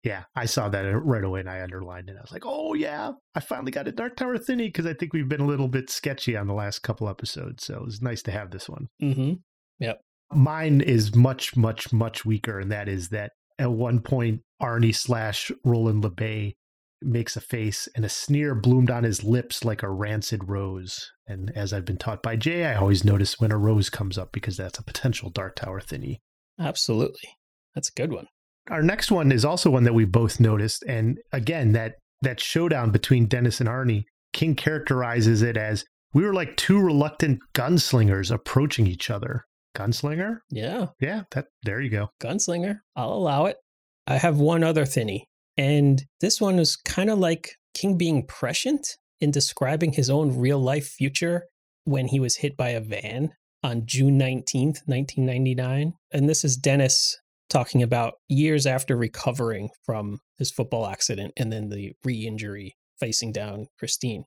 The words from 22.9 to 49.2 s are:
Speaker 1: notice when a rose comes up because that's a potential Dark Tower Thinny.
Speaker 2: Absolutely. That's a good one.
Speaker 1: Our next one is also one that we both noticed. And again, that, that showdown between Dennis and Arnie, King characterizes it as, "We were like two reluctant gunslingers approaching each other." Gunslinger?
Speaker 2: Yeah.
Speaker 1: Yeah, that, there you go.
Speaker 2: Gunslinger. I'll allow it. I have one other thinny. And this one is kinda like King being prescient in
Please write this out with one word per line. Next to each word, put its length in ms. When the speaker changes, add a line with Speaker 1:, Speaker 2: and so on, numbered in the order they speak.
Speaker 1:
notice 340
when 140
a 40
rose 320
comes 280
up 160
because 240
that's 220
a 40
potential 460
Dark 280
Tower 240
Thinny. 400
Speaker 2:
Absolutely. 800
That's 140
a 40
good 200
one. 140
Speaker 1:
Our 120
next 300
one 220
is 100
also 260
one 140
that 100
we 120
both 340
noticed. 480
And 300
again, 400
that, 220
that 180
showdown 520
between 340
Dennis 340
and 80
Arnie, 380
King 240
characterizes 840
it 160
as, 260
"We 100
were 100
like 220
two 240
reluctant 600
gunslingers 800
approaching 560
each 220
other." 340
Gunslinger? 640
Speaker 2:
Yeah. 380
Speaker 1:
Yeah, 300
that, 160
there 180
you 80
go. 200
Speaker 2:
Gunslinger. 580
I'll 180
allow 340
it. 100
I 100
have 220
one 240
other 220
thinny. 420
And 460
this 200
one 180
is 160
kinda 400
like 400
King 240
being 280
prescient 600
in 120